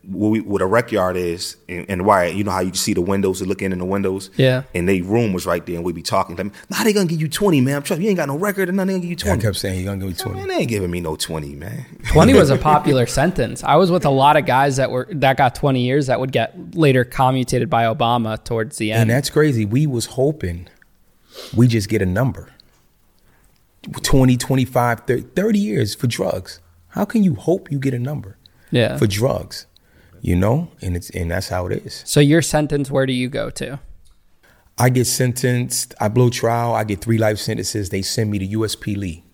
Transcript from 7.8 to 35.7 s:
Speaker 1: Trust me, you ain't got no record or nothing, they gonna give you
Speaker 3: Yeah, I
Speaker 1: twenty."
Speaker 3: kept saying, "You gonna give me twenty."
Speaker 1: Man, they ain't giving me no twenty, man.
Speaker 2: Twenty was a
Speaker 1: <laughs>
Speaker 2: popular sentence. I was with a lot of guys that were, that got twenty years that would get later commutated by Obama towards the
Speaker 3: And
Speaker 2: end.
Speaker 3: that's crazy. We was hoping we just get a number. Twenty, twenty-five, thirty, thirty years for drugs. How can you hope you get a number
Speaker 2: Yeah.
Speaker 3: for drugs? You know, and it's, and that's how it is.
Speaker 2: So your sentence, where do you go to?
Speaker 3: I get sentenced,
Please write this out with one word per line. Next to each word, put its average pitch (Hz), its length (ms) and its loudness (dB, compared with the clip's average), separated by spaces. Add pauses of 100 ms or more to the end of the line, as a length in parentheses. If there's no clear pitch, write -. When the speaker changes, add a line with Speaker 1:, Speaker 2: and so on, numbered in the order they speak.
Speaker 1:
Trust 170 160 -4
me, 190 60 -2
you 226 40 2
ain't 190 80 2
got 147 120 -2
no 139 80 -4
record 190 320 -2
or - 20 -4
nothing, 190 160 -2
they 190 60 -2
gonna 185 80 -2
give 170 100 -8
you - 160 -8
Speaker 3:
Yeah, 196 60 2
I - 20 2
Speaker 1:
twenty." - 80 -2
Speaker 3:
kept 101 140 -2
saying, 92 220 -4
"You 92 60 -6
gonna 98 140 -6
give 95 80 -6
me 90 80 -6
twenty." - 240 -8
Speaker 1:
Man, 392 80 -8
they 370 80 -4
ain't 135 140 -2
giving 95 200 -2
me 87 120 -4
no 78 160 -4
twenty, 73 360 -8
man. - 320 -12 (220)
Speaker 2:
Twenty 185 260 6
was 165 160 6
a - 80 2
Speaker 1:
<laughs> 151 160 2
Speaker 2:
popular 135 340 2
sentence. 135 560 -2
I 139 120 4
was 175 160 4
with 175 140 0
a 147 40 4
lot 139 280 6
of 135 80 2
guys 135 320 2
that 131 120 0
were, 127 220 -4
that 135 260 2
got 131 160 2
twenty 131 320 0
years 135 220 2
that 120 120 0
would 131 120 -4
get 113 240 -2 (200)
later 135 280 4
commutated 127 680 0
by 117 140 2
Obama 113 600 0
towards 113 340 -4
the 107 160 -2
Speaker 3:
And 113 80 2
Speaker 2:
end. 110 80 4
Speaker 3:
that's 139 200 0
crazy. 143 360 2
We 127 200 2
was 123 220 -2
hoping 127 640 -4 (840)
we 123 120 6
just 110 220 0
get 107 120 0
a 95 40 2
number. 104 440 -2 (1500)
Twenty, 127 360 4
twenty-five, 120 640 0
thirty, 123 200 -2 (140)
thirty 208 240 2
years 185 340 -2
for - 140 -4
drugs. - 540 -6 (280)
How 202 160 -2
can 208 180 0
you 170 120 2
hope 175 360 -2
you 143 80 -2
get 135 140 -2
a 120 60 -4
number 127 380 -8 (340)
Speaker 2:
Yeah. 120 260 2
Speaker 3:
for 117 80 4
drugs? 104 600 -2 (560)
You 90 140 0
know, 117 340 2 (120)
and 90 160 -4
it's, - 140 -8
and 85 200 -4
that's 92 160 -4
how 92 200 -4
it 101 180 -4
is. - 200 -14
Speaker 2:
So - 140 2
your 151 220 6
sentence, 143 500 -2
where 135 140 2
do 131 80 -2
you 123 160 -2
go 110 220 -6
to? 135 280 -10 (1000)
Speaker 3:
I 123 120 4
get 123 180 4
sentenced, 123 920 -2